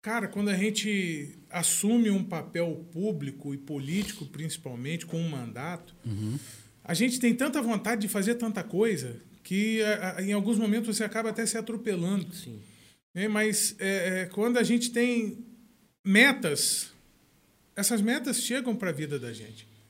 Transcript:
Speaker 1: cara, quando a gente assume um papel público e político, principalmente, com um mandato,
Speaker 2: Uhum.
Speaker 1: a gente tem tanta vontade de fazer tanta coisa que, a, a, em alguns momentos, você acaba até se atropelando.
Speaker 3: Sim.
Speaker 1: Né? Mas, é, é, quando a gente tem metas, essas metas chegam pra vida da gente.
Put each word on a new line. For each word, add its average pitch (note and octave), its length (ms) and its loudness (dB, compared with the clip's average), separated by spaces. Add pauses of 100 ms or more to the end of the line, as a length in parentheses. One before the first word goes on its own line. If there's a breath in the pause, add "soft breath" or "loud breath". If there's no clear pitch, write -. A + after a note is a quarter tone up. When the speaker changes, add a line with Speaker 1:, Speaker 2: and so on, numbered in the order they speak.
Speaker 1:
cara, G#3+ 280 -2
quando G#3 220 0
a F#3+ 40 2
gente F#3+ 800 0 (140)
assume G#3 600 4
um G3 140 2
papel E3+ 720 -2
público D3 600 -4
e C#3 40 -6
político, D3 680 -4
principalmente, D3 800 -8
com E3 140 -6
um E3 100 -2
mandato, C3+ 640 -8 (120)
Speaker 2:
Uhum. G#2+ 340 -4 (420 loud breath)
Speaker 1:
a E3+ 120 -4
gente A#3+ 260 2
tem A#3+ 160 6
tanta C4+ 260 0
vontade A3+ 420 0
de G#3+ 40 0
fazer G#3 280 2
tanta A3 280 -4
coisa E3 580 0 (220)
que, A3 400 2
a, F#3 360 0
a, F#3+ 40 -2
em G3 80 0
alguns G#3 260 2
momentos, A3 380 2
você A3 80 0
acaba A3 260 -2
até A3 160 -2
se A3 120 -2
atropelando. F#3 760 -2
Speaker 3:
Sim. A#2 240 -12 (560 loud breath)
Speaker 1:
Né? F#3+ 140 -2
Mas, G#3+ 520 2
é, F#3 420 0
é, F3+ 60 -2
quando A3+ 300 0
a A#3 60 4
gente A#3+ 280 2
tem A#3+ 480 0 (680)
metas, G#3 840 4 (840)
essas G#3 260 2
metas B3 400 0
chegam B3 360 -2
pra F3+ 160 -2
vida C#3+ 260 -4
da A#2+ 140 -8
gente. G#2+ 340 -16 (220)